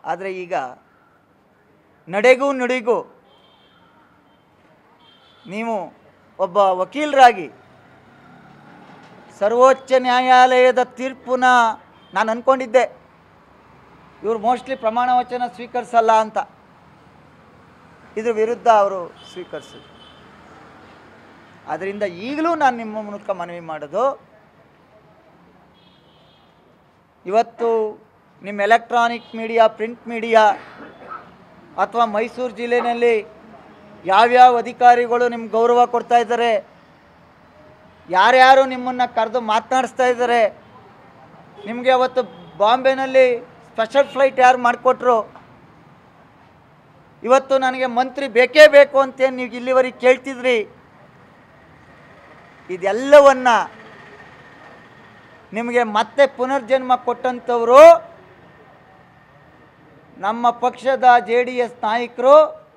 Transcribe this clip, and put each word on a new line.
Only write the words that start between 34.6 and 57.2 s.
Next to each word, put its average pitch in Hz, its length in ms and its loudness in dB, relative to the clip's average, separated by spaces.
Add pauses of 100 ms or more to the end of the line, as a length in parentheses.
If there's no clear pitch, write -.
ನಿಮ್ಗೆ 233 200 -8
ಗೌರವ 240 380 2
ಕೊಡ್ತಾ 240 300 -2
ಇದ್ದಾರೆ, 233 580 -2 (1400)
ಯಾರ್ಯಾರು 254 540 6
ನಿಮ್ಮನ್ನು 247 500 -6
ಕರೆದು 226 260 -4
ಮಾತನಾಡಿಸ್ತಾ 233 640 -4
ಇದ್ದಾರೆ, 240 420 0 (1160)
ನಿಮಗೆ 240 240 -4
ಅವತ್ತು 254 320 0 (360)
ಬಾಂಬೆನಲ್ಲಿ 262 800 0
special - 720 -4
flight 262 320 -2
ಯಾರು 254 180 4
ಮಾಡಿಕೊಟ್ರು, 247 760 -2 (1900)
ಇವತ್ತು 269 360 0
ನನಗೆ 254 280 -4
ಮಂತ್ರಿ 254 420 -6
ಬೇಕೇ 247 380 6
ಬೇಕು 277 340 6
ಅಂತೇನು 262 360 -2
ನೀವು 247 160 -10
ಇಲ್ಲಿವರೆಗೆ 254 460 -2
ಕೇಳ್ತಿದ್ರಿ, 254 720 -2 (2000)
ಇದೆಲ್ಲವನ್ನ 254 800 2 (2000)
ನಿಮಗೆ 240 300 -4
ಮತ್ತೆ 220 440 -2
ಪುನರ್ಜನ್ಮ 254 680 -2
ಕೊಟ್ಟಂಥವರು 240 840 2 (2250)